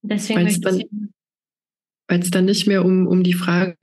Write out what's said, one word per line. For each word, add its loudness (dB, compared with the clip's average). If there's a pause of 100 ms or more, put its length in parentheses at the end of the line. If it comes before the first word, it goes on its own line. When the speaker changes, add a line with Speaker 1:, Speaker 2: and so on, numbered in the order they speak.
Speaker 1:
Und -12
deswegen -2
Speaker 2:
Weil's 0
Speaker 1:
möchte 0
ich -6
Speaker 2:
dann, -10 (960)
weil's 0
dann 2
nicht 0
mehr 2
um, 2
um 2
die 2
Frage -2